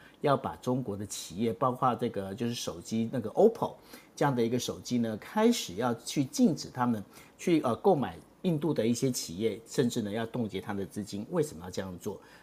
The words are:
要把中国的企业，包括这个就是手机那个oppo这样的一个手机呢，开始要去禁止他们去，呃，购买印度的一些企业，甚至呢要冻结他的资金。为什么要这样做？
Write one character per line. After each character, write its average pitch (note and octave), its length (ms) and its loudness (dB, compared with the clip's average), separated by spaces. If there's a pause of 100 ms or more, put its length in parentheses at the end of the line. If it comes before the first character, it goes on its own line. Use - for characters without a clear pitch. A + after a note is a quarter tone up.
(220)
要 C#3+ 160 4
把 - 200 -4
中 B2+ 260 -2
国 G2+ 120 -6
的 G2 100 -6
企 - 320 -10
业， A2+ 140 0
包 B2+ 200 0
括 B2 240 2
这 A#2+ 140 0
个 G2 260 -6
就 A#2 120 -2
是 A#2 60 -2
手 F2 260 -6
机 A2+ 320 -2
那 B2 80 -4
个 G#2 120 -4
oppo - 420 4 (420)
这 - 80 0
样 C#3+ 120 4
的 A#2 100 4
一 - 20 4
个 A#2+ 120 0
手 F2+ 200 -4
机 B2 200 -2
呢， A2 180 0
开 A3+ 340 2
始 A#3 240 -2
要 B2+ 200 0
去 - 280 -2
禁 F#3 320 4
止 - 140 -8
他 B2 160 0
们 A2 180 2 (360)
去， E3 220 4
呃， B2 160 2
购 F#3+ 180 6
买 G2 200 -2 (280)
印 E3 160 2
度 D#3+ 120 0
的 A#2 140 2
一 A#2+ 80 4
些 C3 180 2
企 E2 260 -6
业， G#2 280 -2
甚 B2 240 2
至 A#2+ 140 -2
呢 G2+ 80 -4
要 A2+ 160 -2
冻 A#2 200 -4
结 F#2 140 -6
他 G#2 100 -6
的 G2 140 -4
资 G#2 180 -8
金。 G2+ 280 -8
为 E3+ 100 2
什 D#2+ 160 -4
么 E2+ 80 -14
要 F#2 60 -10
这 G#2 100 -4
样 F#2 160 -8
做？ - 240 -8 (220)